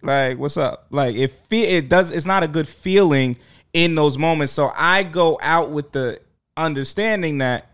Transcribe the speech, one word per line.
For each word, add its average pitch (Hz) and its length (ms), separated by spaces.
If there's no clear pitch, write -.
Like, 131 360
what's 139 180
up? - 340
Like, 131 260
it 131 140
fe-, 214 260
it 143 140
does, 175 200
it's 156 140
not 190 180
a 160 60
good 151 200
feeling 151 680
in 170 220
those 151 240
moments. 156 340
So 147 240
I 180 260
go 165 400
out 156 280
with 147 220
the 127 280
understanding 160 800
that 127 360